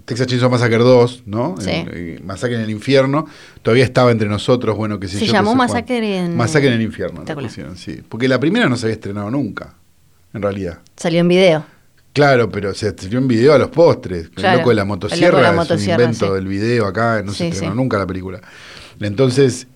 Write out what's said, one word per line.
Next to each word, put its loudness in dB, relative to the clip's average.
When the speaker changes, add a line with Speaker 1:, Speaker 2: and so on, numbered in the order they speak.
Speaker 1:
Texas -4
Chainsaw 2
Massacre 2
dos, 4
¿no? -4
Speaker 2:
Sí. -4
Speaker 1:
En, -4
eh, -12
Masacre -6
en -2
el -6
Infierno, 0
todavía 4
estaba 2
entre 0
nosotros, 0
bueno, -4
qué -8
sé -8
Speaker 2:
Se -2
Speaker 1:
yo, 0
Speaker 2:
llamó 2
Speaker 1:
qué 2
sé 2
Speaker 2:
Masacre -2
Speaker 1:
cuánto. -4
Speaker 2:
en -4
Speaker 1:
Masacre 2
en 2
el 0
Infierno, -6
le -14
Speaker 2:
Espectacular. -8
Speaker 1:
pusieron, -14
sí. -14
Porque -4
la 2
primera 0
no 0
se -4
había -2
estrenado -8
nunca, -6
en -10
realidad. -4
Speaker 2:
Salió 0
en 4
video. 4
Speaker 1:
Claro, 4
pero -4
se -4
estrenó -6
en 0
video 6
a 8
los 2
postres. 2
Speaker 2:
Claro, 0
Speaker 1:
El 4
loco 2
de 6
la 0
Speaker 2:
el -4
loco -4
de -6
Speaker 1:
motosierra 2
Speaker 2:
la 4
Speaker 1:
es 4
un 2
Speaker 2:
motosierra, 0
Speaker 1:
invento 0
Speaker 2:
sí. 0
Speaker 1:
del -2
video 0
acá, -2
no -8
se -8
Speaker 2:
Sí, -4
Speaker 1:
estrenó -4
Speaker 2:
sí. -4
Speaker 1:
nunca 0
la -2
película. -8
Entonces, 2